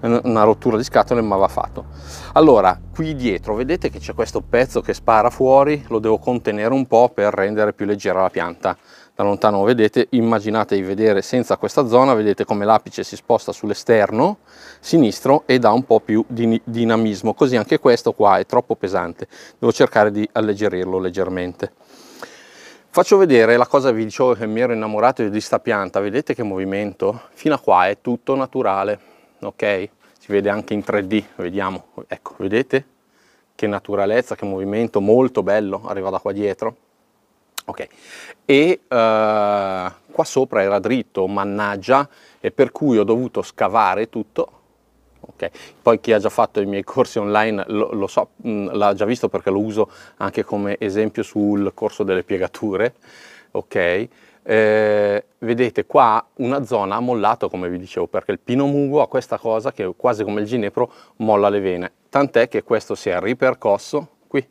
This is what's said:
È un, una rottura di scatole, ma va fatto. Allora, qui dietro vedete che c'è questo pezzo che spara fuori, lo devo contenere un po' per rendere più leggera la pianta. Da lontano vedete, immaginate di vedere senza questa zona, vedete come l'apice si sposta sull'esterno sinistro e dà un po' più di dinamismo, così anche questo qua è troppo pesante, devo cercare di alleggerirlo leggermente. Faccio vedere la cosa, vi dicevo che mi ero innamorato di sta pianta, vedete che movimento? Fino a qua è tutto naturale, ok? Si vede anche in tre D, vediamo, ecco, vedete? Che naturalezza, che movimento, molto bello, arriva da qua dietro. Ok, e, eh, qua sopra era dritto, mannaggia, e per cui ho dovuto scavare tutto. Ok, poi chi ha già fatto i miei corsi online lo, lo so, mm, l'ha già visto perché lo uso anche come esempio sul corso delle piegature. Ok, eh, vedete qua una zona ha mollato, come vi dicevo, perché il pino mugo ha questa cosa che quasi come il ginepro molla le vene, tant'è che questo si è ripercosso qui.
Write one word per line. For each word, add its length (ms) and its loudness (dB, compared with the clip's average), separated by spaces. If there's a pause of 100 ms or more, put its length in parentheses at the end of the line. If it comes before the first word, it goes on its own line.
È 60 -6
un, 180 2
una 200 2
rottura 320 2
di 80 -2
scatole, 380 0
ma 140 0
va 120 2
fatto. 380 -8 (480)
Allora, 440 6 (140)
qui 240 -6
dietro 380 -4
vedete 360 -4
che 80 -16
c'è 160 -12
questo 280 -4
pezzo 400 0
che 120 -4
spara 360 2
fuori, 580 2
lo 100 -2
devo 200 2
contenere 540 -2
un 140 0
po' 220 4
per 240 0
rendere 400 0
più 140 -6
leggera 360 0
la 80 2
pianta. 460 -4 (380)
Da 80 -4
lontano 400 2
vedete, 480 2
immaginate 640 0
di 80 0
vedere 400 2
senza 340 -2
questa 300 -2
zona, 260 4
vedete 320 0
come 220 -2
l'apice 360 2
si 140 -10
sposta 340 -2
sull'esterno 920 0 (380)
sinistro 680 2
e 120 2
dà 120 0
un 140 2
po' 160 4
più 280 0
di 340 -2
dinamismo, 720 -2
così 240 2
anche 220 0
questo 340 2
qua 240 4
è 80 0
troppo 300 0
pesante, 520 -6 (320)
devo 140 2
cercare 380 4
di 200 -4
alleggerirlo 680 -2
leggermente. 720 -6 (1200)
Faccio 220 6
vedere 400 6
la 80 4
cosa, 240 2
vi 140 0
dicevo 280 0
che 140 -2
mi 140 -4
ero 120 0
innamorato 560 0
di 140 -2
sta 180 -2
pianta, 400 -2
vedete 340 -4
che 80 -8
movimento? 840 -4 (100)
Fino 200 -2
a 40 -2
qua 300 2
è 120 -4
tutto 340 -4
naturale, 640 -4 (420)
ok? 480 -4 (300)
Si 140 -10
vede 160 2
anche 240 -4
in 100 -4
tre 240 -2
D, 160 -2 (140)
vediamo, 520 -8 (180)
ecco, 320 -16
vedete? 480 -2 (680)
Che 120 -4
naturalezza, 680 -2
che 120 -10
movimento, 560 -4
molto 400 4
bello, 420 -2
arriva 240 -8
da 120 -4
qua 120 -4
dietro. 440 -4 (880)
Ok, 200 -12 (600)
e, 420 4
eh, 1040 0 (180)
qua 140 -2
sopra 380 0
era 160 2
dritto, 480 -2
mannaggia, 840 -2 (320)
e 100 -4
per 220 0
cui 240 0
ho 80 4
dovuto 380 -2
scavare 680 0
tutto. 480 -8 (720)
Ok, 220 -10 (320)
poi 180 4
chi 120 0
ha 60 4
già 100 -2
fatto 320 -2
i 60 -2
miei 180 -6
corsi 340 -2
online 480 -2
lo, 260 -2
lo 140 -4
so, 240 -2 (160)
mm, 260 -4
l'ha 220 2
già 100 -2
visto 240 -2
perché 220 -2
lo 80 0
uso 320 -2 (280)
anche 260 -4
come 340 -4
esempio 460 -4
sul 500 -2
corso 300 -4
delle 180 -2
piegature. 720 -4 (560)
Ok, 580 -2 (340)
eh, 840 2 (140)
vedete 460 -2
qua 400 2 (120)
una 280 -4
zona 320 -2
ha 40 -2
mollato, 480 -2
come 200 -6
vi 100 -6
dicevo, 280 -6
perché 240 -6
il 80 -4
pino 280 -2
mugo 360 0
ha 60 -2
questa 300 -4
cosa 340 -4
che 240 -6
quasi 260 -2
come 200 -4
il 40 -4
ginepro 460 -4 (240)
molla 320 2
le 100 0
vene, 340 -4 (160)
tant'è 380 2
che 160 -4
questo 320 -4
si 140 -6
è 100 -2
ripercosso 920 -2 (200)
qui. 220 -4